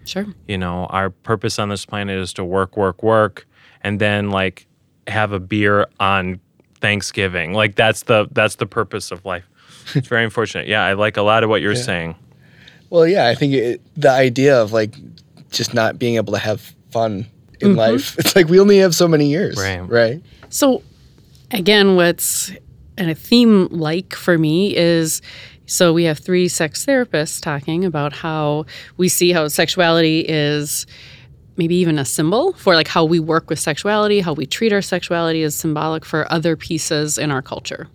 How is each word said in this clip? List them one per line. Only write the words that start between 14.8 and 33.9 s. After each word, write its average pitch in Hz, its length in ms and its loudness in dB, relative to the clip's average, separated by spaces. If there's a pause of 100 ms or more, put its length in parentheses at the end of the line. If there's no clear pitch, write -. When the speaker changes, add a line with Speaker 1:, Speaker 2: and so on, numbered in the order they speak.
Speaker 3:
just - 240 -6
not 113 240 0
being 120 180 -2
able 104 180 -2
to 101 40 -4
have 107 360 -6 (160)
fun 110 360 -4 (340)
in 202 100 2
Speaker 1:
Mm-hmm. 185 80 4
Speaker 3:
life. 113 380 0
<laughs> - 20 -6
It's - 180 0
like 170 120 6
we 180 120 8
only 202 180 8
have 190 160 4
so 175 140 2
many 147 220 4
years, 165 260 -2
Speaker 2:
Right. 95 240 -4
Speaker 3:
right? 117 420 0 (280)
Speaker 1:
So, 269 320 2 (680)
again, 196 460 4
what's - 560 0 (460)
and 170 120 -2
a 156 40 -4
theme, 226 560 4
like, 165 440 -4
for 175 240 0
me 160 380 0
is, 165 440 0 (460)
so 175 260 2
we 170 120 2
have 156 140 0
three 180 300 0
sex - 380 -4
therapists 247 560 -2
talking 160 420 -4
about 147 300 -4
how 151 500 -4 (320)
we 185 120 0
see 175 240 2
how 156 160 2
sexuality 165 720 2
is 147 640 -2 (720)
maybe 170 180 0
even 165 220 2
a 135 80 -2
symbol 226 480 0
for, - 200 2
like, - 140 2
how 165 160 2
we 165 160 2
work 160 300 -2
with 156 80 -4
sexuality, 208 640 0